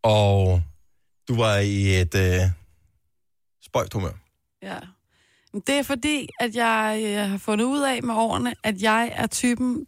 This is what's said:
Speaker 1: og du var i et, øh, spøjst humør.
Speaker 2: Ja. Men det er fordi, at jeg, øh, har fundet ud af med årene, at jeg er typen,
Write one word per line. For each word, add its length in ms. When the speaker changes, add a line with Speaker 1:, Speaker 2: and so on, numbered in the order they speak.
Speaker 1:
og 580
du 80
var 220
i 440
et, 140
øh, 260
spøjst 280
humør. 180
Speaker 2:
Ja. 120
Men 140
det 80
er 80
fordi, 440
at 160
jeg, 500
øh, 240
har 80
fundet 280
ud 160
af 220
med 120
årene, 380
at 180
jeg 340
er 120
typen, 600